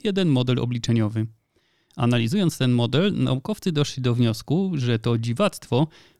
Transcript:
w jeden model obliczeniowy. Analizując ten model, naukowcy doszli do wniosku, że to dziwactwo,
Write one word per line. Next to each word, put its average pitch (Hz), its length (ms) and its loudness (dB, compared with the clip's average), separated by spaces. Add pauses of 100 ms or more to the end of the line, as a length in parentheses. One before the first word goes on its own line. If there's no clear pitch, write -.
w - 40 -6
jeden 190 240 0
model 127 300 2
obliczeniowy. 117 680 0 (680)
Analizując 120 640 0
ten 127 140 2
model, 123 420 2
naukowcy 131 580 -2
doszli 147 300 -2
do 123 120 2
wniosku, 131 600 0
że 123 240 0
to 117 200 0
dziwactwo, 123 680 0 (320)